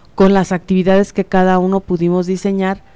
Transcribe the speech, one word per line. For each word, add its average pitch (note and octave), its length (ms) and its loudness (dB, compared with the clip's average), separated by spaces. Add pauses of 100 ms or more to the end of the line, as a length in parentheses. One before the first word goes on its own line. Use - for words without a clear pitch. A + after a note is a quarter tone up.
(200)
con F#3+ 140 4
las F#3+ 180 0
actividades F#3+ 640 0
que G3 100 -4
cada F#3 360 2
uno F#3+ 200 -2
pudimos F3 480 -2
diseñar F#3+ 560 -4 (120)